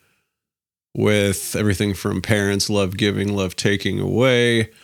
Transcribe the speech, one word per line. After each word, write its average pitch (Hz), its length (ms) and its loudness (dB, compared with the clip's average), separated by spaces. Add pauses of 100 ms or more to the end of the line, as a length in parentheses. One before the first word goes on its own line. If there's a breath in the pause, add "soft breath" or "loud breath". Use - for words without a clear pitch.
(960)
with 104 640 0
everything 101 380 0
from 95 260 -4
parents, 101 480 0
love 98 280 0
giving, 101 380 0
love 95 220 -2
taking 98 440 -2
away, 117 720 2 (140 soft breath)